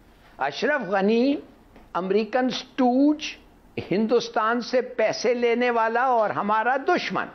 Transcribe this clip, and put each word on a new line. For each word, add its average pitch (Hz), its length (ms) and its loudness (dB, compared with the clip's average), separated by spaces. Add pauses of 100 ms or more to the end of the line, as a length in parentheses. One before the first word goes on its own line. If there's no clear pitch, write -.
(400)
अशरफ 220 400 -2
गनी 226 580 2 (560)
अमेरिकन 214 540 0
स्टूज, 269 680 0 (600)
हिंदुस्तान 226 840 0
से 247 200 -2
पैसे 220 540 -2
लेने 240 360 2
वाला 233 380 0
और 220 240 2
हमारा 220 440 0
दुश्मन, 269 580 -2